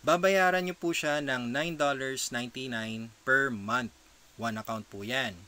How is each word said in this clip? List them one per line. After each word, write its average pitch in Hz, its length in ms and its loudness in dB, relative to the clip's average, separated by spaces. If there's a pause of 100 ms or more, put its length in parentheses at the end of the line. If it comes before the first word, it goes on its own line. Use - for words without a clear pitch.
Babayaran 185 640 4
nyo 180 80 -4
po 170 160 -2
siya 151 320 0
ng 127 320 -2
nine 156 240 -2
dollars 135 500 0
ninety-nine 117 800 -6 (160)
per 135 240 4
month. 113 480 -2 (400)
One 110 240 -4
account 110 320 -6
po 101 160 -10
yan. 117 400 -2